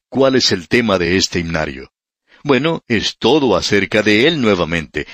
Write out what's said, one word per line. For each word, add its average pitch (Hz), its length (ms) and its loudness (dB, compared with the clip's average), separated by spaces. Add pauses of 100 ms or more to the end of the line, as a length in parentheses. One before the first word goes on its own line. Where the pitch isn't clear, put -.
cuál 131 260 2
es 120 160 2
el 92 160 -4
tema 113 300 0
de 87 180 0
este 92 240 -2
himnario. 78 540 -6 (500)
Bueno, 147 460 0
es 104 280 -2
todo 123 380 2
acerca 101 480 0
de 107 240 2
Él 165 140 0
nuevamente, 85 720 -2